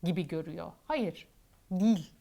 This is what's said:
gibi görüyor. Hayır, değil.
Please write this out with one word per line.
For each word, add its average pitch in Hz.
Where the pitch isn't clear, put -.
gibi 170
görüyor. 165
Hayır, 240
değil. 190